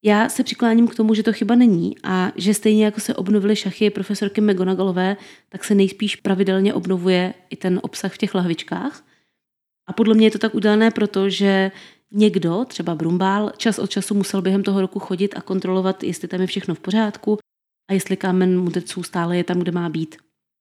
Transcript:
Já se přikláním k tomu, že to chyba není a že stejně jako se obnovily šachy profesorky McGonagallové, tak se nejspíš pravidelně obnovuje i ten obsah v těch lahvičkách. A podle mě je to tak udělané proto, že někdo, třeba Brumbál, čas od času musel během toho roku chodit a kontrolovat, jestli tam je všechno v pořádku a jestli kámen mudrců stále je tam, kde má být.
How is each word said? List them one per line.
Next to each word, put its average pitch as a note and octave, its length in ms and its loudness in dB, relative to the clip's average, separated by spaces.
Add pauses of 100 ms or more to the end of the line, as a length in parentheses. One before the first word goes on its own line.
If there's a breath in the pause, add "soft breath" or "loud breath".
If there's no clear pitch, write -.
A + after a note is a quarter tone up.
Já G#3+ 240 4
se - 160 -2
přikláním A#3 440 2
k - 60 -6
tomu, A3 200 2
že G#3+ 80 0
to A3+ 100 2
chyba G#3+ 220 0
není G#3 480 4
a F#3 340 -2
že G3 180 2
stejně G#3+ 300 4
jako G#3+ 160 -2
se - 140 -4
obnovily G3+ 420 0
šachy G3+ 340 0
profesorky G3+ 500 -4
McGonagallové, F#3 760 0 (320 loud breath)
tak - 160 -16
se G#3+ 100 0
nejspíš G3 420 2
pravidelně F#3+ 580 0
obnovuje F3+ 600 0 (160)
i - 60 -14
ten F3+ 260 -2
obsah - 300 -8
v - 60 -20
těch G3+ 160 -4
lahvičkách. F3+ 680 -4 (840)
A - 60 -12
podle A3 220 2
mě A3 120 6
je G#3+ 40 6
to G#3+ 80 -8
tak G#3+ 160 -4
udělané G#3+ 360 4
proto, G3+ 400 -2
že F#3+ 400 2 (400 loud breath)
někdo, G3 540 2
třeba E3+ 300 -6
Brumbál, F#3 600 0
čas A3 220 -2
od F#3+ 120 -4
času G3 240 -4
musel G3 280 -2
během G3 200 0
toho G3 180 0
roku F#3+ 180 -4
chodit F#3+ 380 -4
a - 40 -10
kontrolovat, F#3 600 -2
jestli F3 260 -6
tam F#3 120 -4
je F#3 60 0
všechno F3+ 280 -6
v - 60 -14
pořádku G#3 580 -2 (520)
a - 20 0
jestli F#3+ 240 -2
kámen F#3 440 0
mudrců F3 420 -6
stále F3 340 -4
je F3 80 0
tam, F3+ 140 -4
kde F3+ 140 -4
má E3+ 160 -4
být. D#3 280 -8 (440)